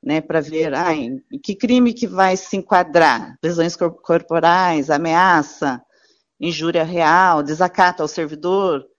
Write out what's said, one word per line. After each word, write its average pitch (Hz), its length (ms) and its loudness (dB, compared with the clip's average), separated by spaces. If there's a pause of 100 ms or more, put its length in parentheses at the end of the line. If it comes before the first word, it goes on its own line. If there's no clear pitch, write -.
né, 151 160 -2
pra 160 200 -4
ver, 156 340 -4
ah, 170 180 -2
em, 131 300 -6 (100)
em 147 60 -12
que 196 160 -8
crime 240 400 2
que 240 120 -6
vai 185 300 0
se - 220 -8
enquadrar? 160 840 2
Lesões 170 320 -2
cor-, 170 280 -4
corporais, 165 880 0
ameaça, 160 920 0 (580)
injúria 160 460 -2
real, 170 580 2
desacato 175 600 0
ao 151 60 -4
servidor. 160 760 -4 (140)